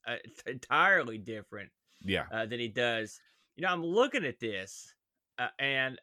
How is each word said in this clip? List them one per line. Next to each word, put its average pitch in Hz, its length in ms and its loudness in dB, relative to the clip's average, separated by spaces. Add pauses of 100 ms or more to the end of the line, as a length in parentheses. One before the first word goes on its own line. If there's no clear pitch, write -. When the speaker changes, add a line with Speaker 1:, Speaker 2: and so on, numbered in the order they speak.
Speaker 1:
uh, 117 120 -4
t-, - 340 -10
entirely 143 680 4
different, 104 540 -10 (300)
Speaker 2:
Yeah. 92 280 0
Speaker 1:
uh, 113 160 -2
than 117 140 -4
he 120 80 -2
does. 113 540 -2 (340)
You 156 80 -12
know, 190 60 2
I'm 170 160 0
looking 233 400 4
at 123 160 -4
this, 98 520 -6 (440)
uh, 123 100 -2 (120)
and 135 440 0